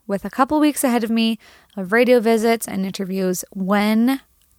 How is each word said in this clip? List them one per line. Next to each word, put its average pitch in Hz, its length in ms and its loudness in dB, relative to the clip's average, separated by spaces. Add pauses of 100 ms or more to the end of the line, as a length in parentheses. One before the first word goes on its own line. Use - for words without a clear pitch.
with 196 200 -6
a 196 40 -8
couple 302 300 0
weeks 294 240 2
ahead 240 220 2
of 214 40 -4
me 226 300 0 (380)
of 190 160 -6
radio 247 260 4
visits 226 480 0
and 190 180 -4
interviews, 185 680 -4
when 214 680 0 (400)